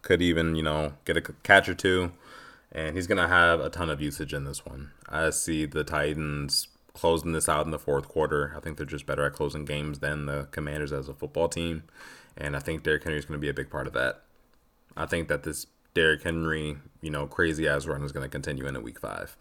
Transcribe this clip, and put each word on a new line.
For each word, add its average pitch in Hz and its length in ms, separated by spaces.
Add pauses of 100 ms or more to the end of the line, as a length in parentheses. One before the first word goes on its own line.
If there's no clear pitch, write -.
Could 87 220
even, 82 320
you 80 80
know, 76 320 (100)
get 82 140
a 82 40
c-, - 200
catch 98 260
or 92 60
two. 90 380 (600)
And 78 240
he's 90 100
gonna 90 220
have 85 320
a 71 80
ton 82 220
of 73 100
usage 73 320
in 69 120
this 69 200
one. 67 280 (180)
I 80 180
see 78 380
the 73 180
Titans 73 840 (260)
closing 82 380
this 80 160
out 76 180
in 80 40
the 78 80
fourth 71 300
quarter. 73 480
I 76 40
think 78 160
they're 76 100
just 71 200
better 71 180
at 69 100
closing 73 300
games 73 340
than 71 280
the 71 240
Commanders 73 420
as 69 160
a 67 60
football 82 340
team. 82 360 (520)
And 71 200
I 69 40
think 78 220
Derrick 76 220
Henry 78 140
is 71 80
gonna 76 120
be 73 100
a 69 60
big 67 140
part 67 180
of - 60
that. 64 300 (720)
I 80 100
think 82 220
that 71 140
this - 240 (260)
Derrick 80 300
Henry, 78 560 (220)
you 78 100
know, 73 160
crazy-ass 76 600
run 71 160
is 71 100
gonna 67 160
continue 69 380
into 67 140
week 58 200
five. 50 400